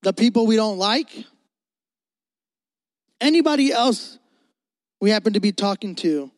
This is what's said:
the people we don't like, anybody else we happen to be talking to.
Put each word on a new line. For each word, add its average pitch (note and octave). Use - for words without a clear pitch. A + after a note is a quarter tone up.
the F#3+
people A3+
we A3
don't G#3+
like, G#3+
anybody D4
else A#3+
we G3+
happen G#3+
to G#3+
be G3
talking G3
to. D3